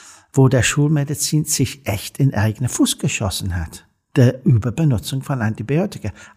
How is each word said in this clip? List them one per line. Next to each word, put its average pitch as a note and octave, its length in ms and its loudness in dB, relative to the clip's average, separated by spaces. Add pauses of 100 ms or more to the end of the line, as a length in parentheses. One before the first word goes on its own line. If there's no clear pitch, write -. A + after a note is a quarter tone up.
(340)
wo C3 160 6
der C3 140 2
Schulmedizin D3 840 0
sich - 420 -4
echt - 320 -8
in C3+ 140 2
eigenen G#2+ 360 0
Fuß - 300 0
geschossen G2 560 -4
hat. - 320 -8 (280)
Der B2+ 300 4
Überbenutzung C3 760 0
von C3 180 -4
Antibiotika. A2 720 -4 (260)